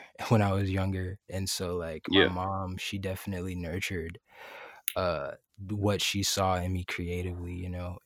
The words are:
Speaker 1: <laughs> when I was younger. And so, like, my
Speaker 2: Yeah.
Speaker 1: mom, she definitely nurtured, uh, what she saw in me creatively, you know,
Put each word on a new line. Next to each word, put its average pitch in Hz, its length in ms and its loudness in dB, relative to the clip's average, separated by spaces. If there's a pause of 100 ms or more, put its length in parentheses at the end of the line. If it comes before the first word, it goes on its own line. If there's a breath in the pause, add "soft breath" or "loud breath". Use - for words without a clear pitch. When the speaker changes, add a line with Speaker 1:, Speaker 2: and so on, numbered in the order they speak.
(200)
Speaker 1:
<laughs> - 100 -6
when 113 120 8
I 98 120 4
was 98 180 2
younger. 95 480 0 (100)
And 95 200 -4
so, 90 260 -2
like, 80 340 -6
my 95 160 8
Speaker 2:
Yeah. - 20 4
Speaker 1:
mom, 92 500 -2
she - 200 -4
definitely 95 580 -4
nurtured, 85 640 -4 (760 loud breath)
uh, 76 380 0 (360)
what 101 320 4
she 101 220 2
saw 95 340 4
in 90 160 0
me 92 120 0
creatively, 90 680 -4
you 90 160 -4
know, 90 360 -6